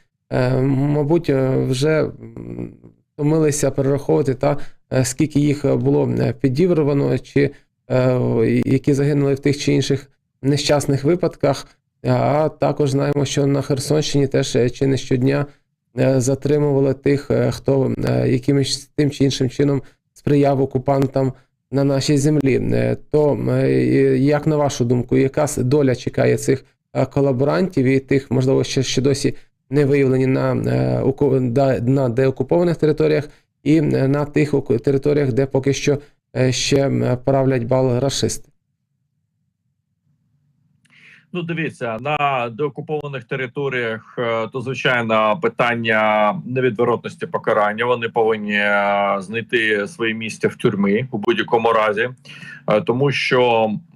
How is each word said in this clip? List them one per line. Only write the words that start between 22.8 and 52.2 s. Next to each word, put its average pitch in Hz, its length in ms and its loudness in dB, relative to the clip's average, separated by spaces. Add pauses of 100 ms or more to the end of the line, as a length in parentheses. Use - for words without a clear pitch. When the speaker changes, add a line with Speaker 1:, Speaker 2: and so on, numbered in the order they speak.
Speaker 1:
то, 147 260 2 (120)
е, 131 200 0 (480)
як 147 280 0
на 156 100 2
вашу 139 280 0
думку, 123 320 0
яка 135 300 0
с-, - 160 -4
доля 131 320 2
чекає 123 420 0
цих, 135 280 -2 (300)
е, 131 120 -2
колаборантів 139 800 0
і 135 140 2
тих, 139 300 -2
можливо, 131 340 2
ще, 135 180 -2
ще 131 200 -2
досі 135 320 0 (360)
не 143 140 2
виявлені 131 420 2
на, 131 280 0
е, 123 460 0
оку-, 135 400 0
да-, 127 400 0
на 131 280 0
деокупованих 135 680 0
територіях 151 520 0 (340)
і, 147 140 4
е, 160 60 2 (260)
на 143 160 0
тих 143 300 0
оку-, 117 240 0
територіях, 143 540 0
де 139 140 0
поки 135 260 0
що, 139 260 0 (380)
е, 127 160 2
ще, - 240 0 (100)
м, 127 380 0
правлять 135 400 2
бал 127 340 0
рашисти? 127 500 -4 (2750)
Speaker 2:
Ну, 175 100 -6
дивіться, 143 580 -6
на 139 500 -2
деокупованих 143 760 -8
територіях, 127 960 -6
е, 113 340 -2
то, 135 80 -8
звичайно, 110 800 0
питання 110 920 0 (120)
невідворотності 117 800 -2
покарання. 107 580 -2
Вони 120 240 -2
повинні, 110 460 0
е, 101 640 2
знайти 107 720 -2
своє 113 260 -4
місце 110 340 -4
в - 80 -12
тюрмі 101 540 0
у 113 80 -6
будь-якому 113 540 0
разі. 110 380 0 (580)